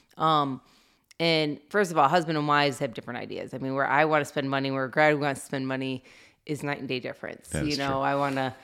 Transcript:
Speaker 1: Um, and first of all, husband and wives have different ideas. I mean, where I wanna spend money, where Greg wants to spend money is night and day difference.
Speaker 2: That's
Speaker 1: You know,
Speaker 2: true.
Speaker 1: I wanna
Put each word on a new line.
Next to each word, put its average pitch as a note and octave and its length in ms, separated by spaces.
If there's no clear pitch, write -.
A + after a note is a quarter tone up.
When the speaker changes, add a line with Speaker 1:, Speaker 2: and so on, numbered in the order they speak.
Speaker 1:
Um, D3 440
and D#3 480
first G3+ 240
of D#3+ 60
all, C#3+ 100
husband D#3+ 300
and D3 100
wives C#3+ 320
have B2+ 140
different A#2+ 260
ideas. G#2 340
I C3 40
mean, C3 160
where C3+ 120
I D3 200
wanna D3+ 180
spend C#3 260
money, C3+ 200
where C3+ 180
Greg D3+ 320
wants C#3 220
to - 40
spend C3 220
money C3 340
is D3 180
night C#3+ 160
and C3+ 100
day B2+ 120
difference. - 480
Speaker 2:
That's D#3 180
Speaker 1:
You D3 120
know, C#3 140
Speaker 2:
true. C3+ 80
Speaker 1:
I C#3 160
wanna C3+ 480